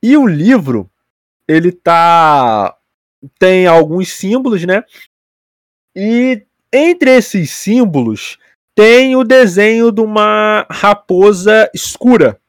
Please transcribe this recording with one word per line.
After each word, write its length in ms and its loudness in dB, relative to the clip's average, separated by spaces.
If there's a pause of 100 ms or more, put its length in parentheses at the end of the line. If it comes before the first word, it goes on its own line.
E 140 2
o 100 2
livro, 640 -2 (580)
ele 260 0
tá, 1000 0 (640)
tem 300 2
alguns 460 0
símbolos, 520 -4
né? 180 -2 (1080)
E 480 -4 (320)
entre 440 2
esses 340 -4
símbolos 840 -4 (360)
tem 420 4
o 100 0
desenho 680 2
de 80 -6
uma 680 -2
raposa 1040 0
escura 760 -2